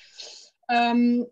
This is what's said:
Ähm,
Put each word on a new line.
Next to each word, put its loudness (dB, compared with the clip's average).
Ähm, 0